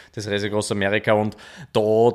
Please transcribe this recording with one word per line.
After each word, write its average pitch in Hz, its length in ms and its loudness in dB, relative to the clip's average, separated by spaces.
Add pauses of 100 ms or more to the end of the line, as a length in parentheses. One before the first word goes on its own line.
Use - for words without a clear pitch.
(120)
das 104 160 -12
Race 101 160 -4
Across 107 280 -4
America. 104 420 0
Und 107 240 -2 (340)
da, 110 420 4